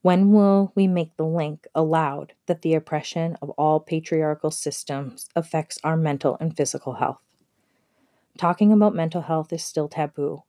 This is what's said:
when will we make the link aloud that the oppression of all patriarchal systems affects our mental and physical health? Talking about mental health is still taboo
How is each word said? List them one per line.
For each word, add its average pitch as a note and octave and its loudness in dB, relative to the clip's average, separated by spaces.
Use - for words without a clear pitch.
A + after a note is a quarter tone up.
when F#3 6
will G3 4
we G3 4
make F3 -2
the D#3+ -2
link D#3 -4
aloud D#3 0
that E3+ -4
the D#3+ 2
oppression D#3+ -4
of C#3+ -10
all D#3 2
patriarchal D#3 -2
systems C#3 -10
affects D#3+ -6
our D#3+ 0
mental C#3+ -2
and D#3+ -6
physical C#3 -4
health? - -4
Talking F3+ 4
about G#3 6
mental E3 -4
health D#3+ -2
is E3 -6
still D3+ -4
taboo D3 -6